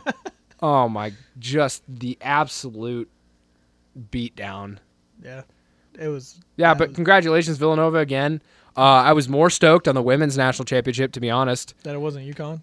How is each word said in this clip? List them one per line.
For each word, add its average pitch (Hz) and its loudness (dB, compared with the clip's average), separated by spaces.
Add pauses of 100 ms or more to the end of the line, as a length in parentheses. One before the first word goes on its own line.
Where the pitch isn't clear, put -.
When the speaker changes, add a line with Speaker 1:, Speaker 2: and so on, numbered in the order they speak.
(600)
Speaker 1:
oh 139 2
my, 107 -8 (240)
just 131 -4
the 127 -10
absolute 120 -4 (1000)
beatdown. 101 -10 (460)
Speaker 2:
Yeah. 131 -18 (540)
It 156 -10
was 143 -12 (160)
Speaker 1:
Yeah, 165 0
Speaker 2:
that 147 -4
Speaker 1:
but 156 0
Speaker 2:
was 139 -18
Speaker 1:
congratulations, 165 2
Villanova, 160 0
again. 143 -2 (360)
Uh, 131 2 (220)
I 147 6
was 147 2
more 147 4
stoked 165 4
on 131 2
the 131 0
women's 139 0
national 131 0
championship, 127 -2
to 127 -10
be 120 -4
honest. 123 -2 (100)
Speaker 2:
That 147 -10
it - -8
wasn't 143 -10
uconn? 156 -12